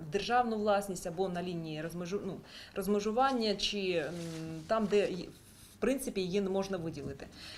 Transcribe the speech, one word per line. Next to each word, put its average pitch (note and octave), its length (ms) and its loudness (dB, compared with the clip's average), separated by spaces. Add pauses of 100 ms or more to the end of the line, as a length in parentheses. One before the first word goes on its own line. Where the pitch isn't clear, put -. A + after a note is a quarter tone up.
в - 20 -10
державну A3 460 4
власність G3+ 500 2
або F3+ 220 0
на F3 140 -2
лінії E3 400 -4
розмежу-, F3 420 -4
ну, F3+ 120 -4 (380)
розмежування, G#3+ 840 4
чи, G3 360 0
м, D#3+ 200 0 (540)
там, A3 200 2
де F#3+ 220 4
й-, F3 200 -4 (480)
в - 40 -
принципі, B3 400 0
її F#3 200 2
не F#3+ 100 0
можна G3 260 0
виділити. D3+ 500 -6 (320)